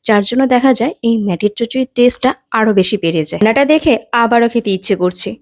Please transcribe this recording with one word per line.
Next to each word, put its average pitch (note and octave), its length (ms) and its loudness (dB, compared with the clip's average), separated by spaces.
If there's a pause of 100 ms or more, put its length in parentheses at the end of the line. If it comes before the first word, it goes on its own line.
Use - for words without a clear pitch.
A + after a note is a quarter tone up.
যার G#3 180 2
জন্য A#3+ 260 -2
দেখা B3+ 240 2
যায় A#3+ 200 -2 (100)
এই A#3 140 0
মেটের G3+ 380 -2
চচ্চড়ির B3+ 380 -4
টেস্টটা B3 360 2 (220)
আরো A3 220 0
বেশি F#3+ 240 2
বেড়ে E3 260 -2
যায়। E3 160 -6
রান্নাটা A3+ 260 2
দেখে D4+ 280 2 (200)
আবারও A#3 360 2
খেতে A#3 220 -2
ইচ্ছে F#3+ 240 -2
করছে। F3+ 340 -4 (120)